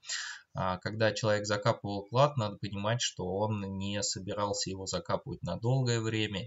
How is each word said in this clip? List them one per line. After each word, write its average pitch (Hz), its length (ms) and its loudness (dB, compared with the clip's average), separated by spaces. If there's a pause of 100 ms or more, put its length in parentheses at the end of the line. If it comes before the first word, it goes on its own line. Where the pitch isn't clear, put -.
(540)
А, 92 240 0
когда 107 340 2
человек 104 340 2
закапывал 104 600 0
клад, 143 320 4
надо 104 180 0
понимать, 101 460 -2
что - 240 -2
он 98 520 0
не 101 240 -2
собирался 101 680 -2
его 95 180 -6
закапывать 90 560 -4
на 87 140 -2
долгое 120 420 2
время. 107 480 0